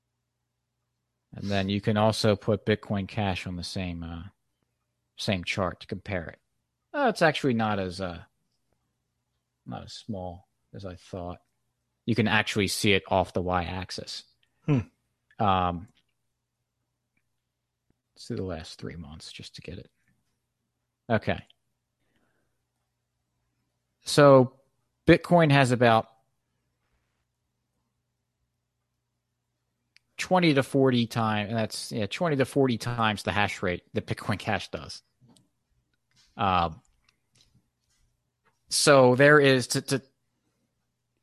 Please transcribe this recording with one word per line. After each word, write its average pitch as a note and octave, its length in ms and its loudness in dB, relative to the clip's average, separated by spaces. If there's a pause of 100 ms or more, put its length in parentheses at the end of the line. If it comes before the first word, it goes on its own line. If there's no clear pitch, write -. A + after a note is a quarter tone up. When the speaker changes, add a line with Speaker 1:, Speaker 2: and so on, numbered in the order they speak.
(1400)
Speaker 1:
And G2 160 -8
then G2 160 -2
you G2+ 140 -2
can G#2+ 160 0
also G#2+ 400 2
put - 280 -2
Bitcoin G#2 440 -4
Cash G2 360 -4
on F2+ 120 -10
the E2+ 60 -10
same, F2 400 -8
uh, E2+ 200 -12 (920)
same F#2 260 -4
chart - 380 -6
to - 60 -20
compare F#2 400 -8
it. - 120 -18 (540)
Oh, C#4+ 160 0
it's - 120 -2
actually C#3+ 340 2
not A2 220 -2
as, F#2 220 -6
uh, F2 200 -8 (1500)
not A2+ 180 -14
as F2+ 80 -20
small F#2 560 -14 (260)
as G#2 120 -16
I F2+ 100 -14
thought. F2 440 -14 (640)
You A2+ 120 0
can A2 120 2
actually G#2 400 0
see G2+ 260 0
it F#2+ 140 2
off F#2 240 0
the F#2 120 -4
y-axis. F2+ 800 -6 (420)
Speaker 2:
Hmm. C#3+ 140 0 (600)
Speaker 1:
Um, F2+ 480 0 (2250)
let's - 120 -20
do A#2+ 80 -8
the G2+ 80 -6
last E2+ 360 -12
three - 160 -12
months D#2+ 360 -16
just - 240 -20
to - 60 -20
get - 160 -14
it. - 120 -20 (1200)
Okay. G#2+ 300 -2 (2750)
So C3+ 500 6 (540)
Bitcoin E3+ 440 6
has C#3 200 6
about A2+ 360 4 (4000)
twenty F3 380 2
to C3+ 80 2
forty C3 420 2
times, G#2+ 440 -2
and A2+ 80 -4
that's, - 340 -6
yeah, G#2+ 160 -4
twenty E3 300 -4
to C3 80 2
forty C3 340 0
times A2+ 440 -4
the G2+ 80 -4
hash G2+ 300 -2
rate F2 220 -4 (100)
that G#2+ 140 -6
Bitcoin - 320 -8
Cash G2+ 300 -6
does. - 320 -14 (1300)
Um, F2+ 460 0 (1900)
so C3 460 6
there C#3+ 240 8
is C3 280 4
to, C3+ 140 -4
to, C3+ 200 -4 (1200)